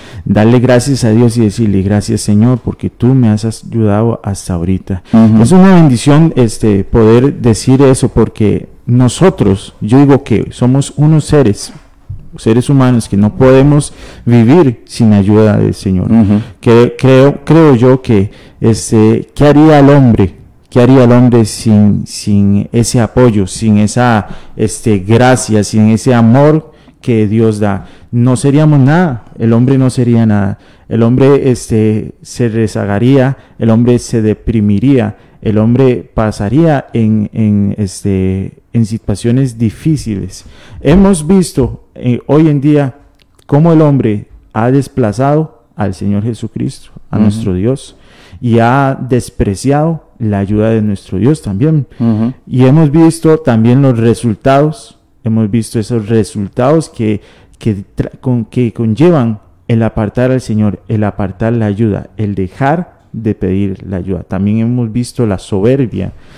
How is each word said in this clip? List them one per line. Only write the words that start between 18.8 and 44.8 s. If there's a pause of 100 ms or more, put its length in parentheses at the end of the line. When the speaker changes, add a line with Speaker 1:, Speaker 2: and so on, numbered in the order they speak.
Speaker 1:
¿qué
haría
el
hombre? (340)
¿Qué
haría
el
hombre
sin,
sin
ese
apoyo,
sin
esa, (300)
este,
gracia,
sin
ese
amor (280)
que
Dios
da? (260)
No
seríamos
nada, (140)
el
hombre
no
sería
nada. (300)
El
hombre,
este, (100)
se
rezagaría, (220)
el
hombre
se
deprimiría, (240)
el
hombre
pasaría
en,
en,
este, (140)
en
situaciones
difíciles. (360)
Hemos
visto, (100)
eh,
hoy
en
día (500)
cómo
el
hombre (240)
ha
desplazado (120)